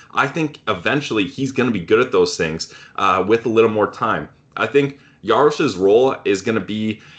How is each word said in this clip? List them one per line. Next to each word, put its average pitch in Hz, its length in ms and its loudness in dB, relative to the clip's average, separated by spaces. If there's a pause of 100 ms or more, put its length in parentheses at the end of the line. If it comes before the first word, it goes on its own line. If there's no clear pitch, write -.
(140)
I 135 140 0
think 156 380 -6
eventually 110 600 -2
he's 131 260 -6
gonna 123 180 0
be 101 100 -2
good 104 200 2
at - 120 -2
those 90 260 0
things, 80 340 -6 (240)
uh, 95 300 0
with 113 180 2
a 123 60 -2
little 113 200 4
more 104 200 0
time. 95 400 -4 (260)
I 110 100 -2
think 139 320 0 (260)
Jaros's 127 520 2
role 107 480 4
is 98 160 0
gonna 110 200 -2
be, 107 420 -6 (160)